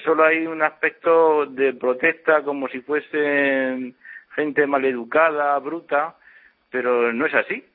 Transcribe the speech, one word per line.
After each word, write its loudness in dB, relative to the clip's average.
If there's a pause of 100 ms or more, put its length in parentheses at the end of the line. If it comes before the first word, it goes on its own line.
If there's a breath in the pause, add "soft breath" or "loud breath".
solo 2
hay 2
un -6
aspecto 2
de 0
protesta 0
como -6
si -12
fuesen -2 (380 loud breath)
gente 0
maleducada, 0
bruta, -4 (560 soft breath)
pero 0
no -2
es -2
así. -2 (100)